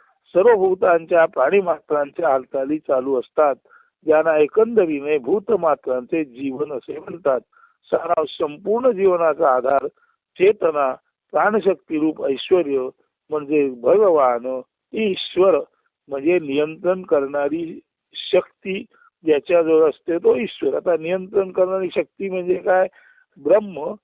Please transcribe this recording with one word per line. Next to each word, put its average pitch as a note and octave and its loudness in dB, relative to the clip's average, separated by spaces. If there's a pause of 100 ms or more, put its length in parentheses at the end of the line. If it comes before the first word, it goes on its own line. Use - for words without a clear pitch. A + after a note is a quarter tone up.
(260)
सर्व A3 4
भूतांच्या, F3+ 2
प्राणीमात्रांच्या D#3 -2
हालचाली C3+ -2
चालू C3 -2
असतात, D3 0 (500)
ज्यांना D#3 2
एकंदरीने D#3 0
भूतमात्रांचे D#3 -2
जीवन C3+ -8
असे C3+ -10
म्हणतात. D3 -4 (440)
सारा E3+ -2
संपूर्ण G3 -2
जीवनाचा E3+ 2
आधार C3+ 2 (520)
चेतना, D#3+ 0 (400)
प्राणशक्ती F3+ 0
रूप D#3 -2
ऐश्वर्य C#3 0 (420)
म्हणजे D3 0
भगवान, C3 2 (320)
ईश्वर F#3+ 0 (500)
म्हणजे C#3+ 0
नियंत्रण D#3+ -4
करणारी D3 -4 (340)
शक्ती G3 -4 (400)
ज्याच्याजवळ D#3+ 2
असते, E3+ -6
तो G#3 2
ईश्वर. E3+ -6
आता E3 -2
नियंत्रण F#3 -4
करणारी F#3 -2
शक्ती F#3+ -6
म्हणजे F3+ -2
काय? F#3 0 (560)
ब्रह्म F#3 0